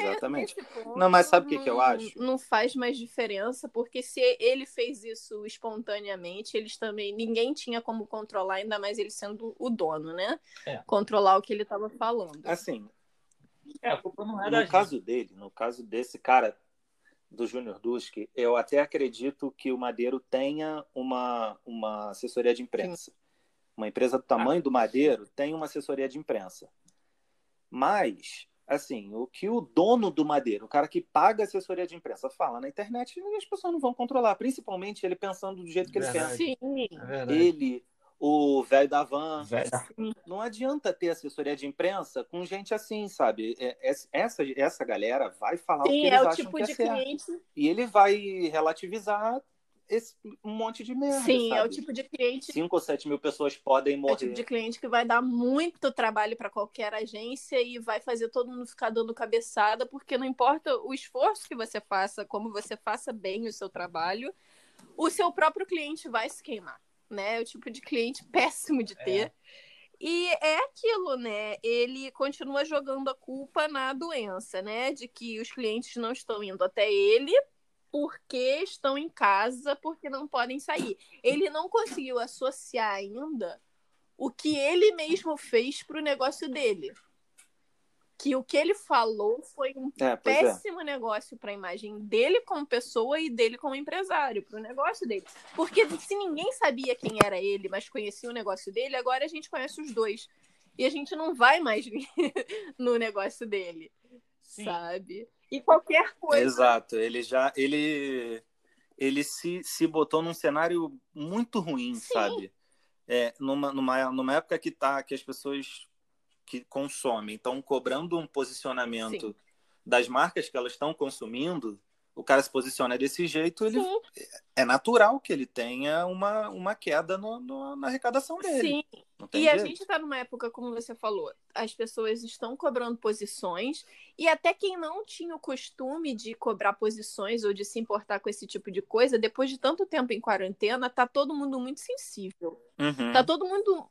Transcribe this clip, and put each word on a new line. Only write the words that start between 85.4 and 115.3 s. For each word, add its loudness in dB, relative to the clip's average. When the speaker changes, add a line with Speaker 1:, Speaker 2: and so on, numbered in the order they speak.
Speaker 1:
pro -8
negócio -2
dele. -2
Que -2
o -2
que -4
ele 4
falou 0
foi -6
um -6
Speaker 2:
É, 4
pois 2
é. 6
Speaker 1:
péssimo 2
negócio -4
pra -10
imagem -10
dele 4
como -4
pessoa 0
e -2
dele 2
como -4
empresário, -2
pro -14
negócio -2
dele. -4
Porque 4
se -6
ninguém -2
sabia 0
quem -6
era -2
ele, -2
mas -6
conhecia -8
o -8
negócio -6
dele, -4
agora 0
a -4
gente -10
conhece -6
os -10
dois. -4
E 0
a 4
gente -6
não -2
vai 8
mais 0
<laughs> -4
no 2
negócio -2
dele, -6
Speaker 3:
Sim. -14
Speaker 1:
sabe? -6
E -4
qualquer 6
coisa 6
Speaker 2:
Exato, 4
ele 0
já, 2
ele, 0
ele 2
se, -6
se -2
botou 2
num -2
cenário 0
muito -2
ruim, -4
Speaker 1:
Sim. -8
Speaker 2:
sabe? 0
É, 0
numa, -2
numa, 0
numa 0
época 0
que -6
tá, 0
que -8
as -8
pessoas -10